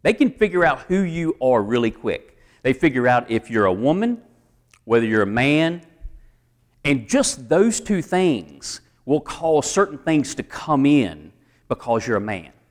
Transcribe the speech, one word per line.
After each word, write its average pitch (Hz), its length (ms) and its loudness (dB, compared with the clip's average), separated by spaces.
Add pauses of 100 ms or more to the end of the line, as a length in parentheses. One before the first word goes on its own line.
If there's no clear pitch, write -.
they 208 100 2
can 233 180 2
figure 180 340 0
out 143 180 0
who 185 180 0
you 165 420 -4
are 127 180 4
really 113 300 0
quick. - 480 -8 (240)
They 131 100 0
figure 127 360 0
out 123 200 2
if 113 220 -4
you're 110 160 2
a 92 60 4
woman, 180 500 -2 (600)
whether 117 200 2
you're 110 180 2
a 98 40 2
man, 151 560 0 (1000)
and 139 240 0
just 180 400 -2
those 214 320 2
two 185 220 -2
things 113 760 -2 (240)
will 147 160 0
cause 156 480 -2
certain 190 300 -2
things 151 380 0
to 120 80 -10
come 143 420 -2
in 87 460 0 (360)
because 117 380 -4
you're 113 100 0
a 98 40 0
man. 101 320 -10 (180)